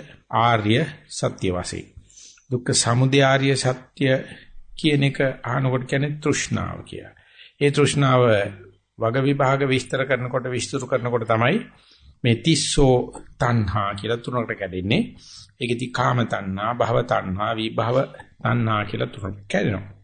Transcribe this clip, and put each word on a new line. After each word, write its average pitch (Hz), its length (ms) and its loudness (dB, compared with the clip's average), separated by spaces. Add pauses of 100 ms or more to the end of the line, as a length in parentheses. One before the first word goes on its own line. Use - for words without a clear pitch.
(300)
ආර්ය 117 560 2 (220)
සත්‍ය - 440 -4
වශයෙන්. - 340 -6 (640)
දුක්ඛ 127 200 -2
සමුදය 127 500 4
ආර්ය 135 340 4
සත්‍ය 131 500 -2 (680)
කියන 147 280 2
එක 139 140 2 (260)
අහනකොට 131 440 0
කියන්නේ 147 320 -2
තෘෂ්ණාව 90 640 -2
කියලා. - 300 -14 (480)
ඒ 143 100 4
තෘෂ්ණාව 139 500 4 (800)
වග 113 240 0
විභාග 139 440 2
විස්තර 131 380 -2
කරනකොට, 127 460 -2
විස්තර 127 280 -4
කරනකොට 120 480 -2
තමයි 117 300 2 (640)
මේ 117 120 4
තිස්සෝ 139 600 4 (440)
තණ්හා 104 540 0
කියලා 107 240 -4
තුනකට 117 420 -6
කැඩෙන්නේ. 98 440 -2 (540)
ඒක 120 140 -6
ඉතින් 120 200 -4
කාම 123 260 0 (100)
තණ්හා, 101 460 -4
භව 120 320 0
තණ්හා, 101 500 -2
විභව 113 420 -2 (460)
තණ්හා 110 420 0
කියලා 113 220 -4
තුනකට - 440 -12
කැඩෙනවා. 98 520 -2